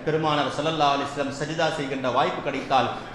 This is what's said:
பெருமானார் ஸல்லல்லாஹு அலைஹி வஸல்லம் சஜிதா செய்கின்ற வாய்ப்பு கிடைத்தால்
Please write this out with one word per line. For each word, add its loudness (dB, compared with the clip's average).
பெருமானார் 2
ஸல்லல்லாஹு 2
அலைஹி 0
வஸல்லம் -4
சஜிதா 0
செய்கின்ற -2
வாய்ப்பு 0
கிடைத்தால் 0